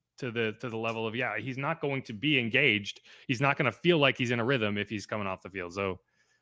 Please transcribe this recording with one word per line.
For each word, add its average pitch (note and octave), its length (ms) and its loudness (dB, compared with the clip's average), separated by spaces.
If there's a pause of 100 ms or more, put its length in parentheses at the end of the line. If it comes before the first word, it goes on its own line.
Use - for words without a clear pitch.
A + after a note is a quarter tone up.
(200)
to B2 120 -6
the, A2 280 -2
to B2+ 100 -8
the A2 80 -6
level A2+ 300 -2
of, G#2+ 80 -4
yeah, A#2 240 -4
he's B2+ 180 -8
not D3+ 240 -4
going C#3 220 -4
to B2 100 -10
be C3 260 2
engaged. A2+ 600 2 (260)
He's A#2+ 140 -2
not C#3 160 4
gonna C3 140 2
feel E3+ 260 4
like C#3 200 4
he's B2 140 0
in A#2+ 80 2
a A2+ 60 0
rhythm A2 320 2
if G#2 120 -2
he's G2+ 180 -6
coming G#2 200 -4
off F#2+ 140 -6
the F#2+ 80 -14
field. F2+ 240 -8
So F#2+ 260 -2 (420)